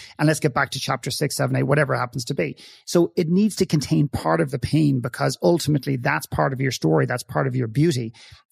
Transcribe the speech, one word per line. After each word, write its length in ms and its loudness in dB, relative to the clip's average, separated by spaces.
And 80 0
let's 140 2
get 160 0
back 160 -2
to 80 -8
chapter 320 -4
six, 240 -4
seven, 200 -2
eight, 80 0
whatever 300 2
it 60 -2
happens 260 -6
to 80 -4
be." 240 -4
So 300 2
it 140 0
needs 280 2
to 100 2
contain 400 2
part 340 0
of 80 -2
the 100 -4
pain 420 2
because 420 -2
ultimately 540 2
that's 280 -2
part 260 0
of 80 -4
your 120 0
story. 340 2
That's 160 -4
part 240 -2
of 100 -2
your 120 -2
beauty. 440 0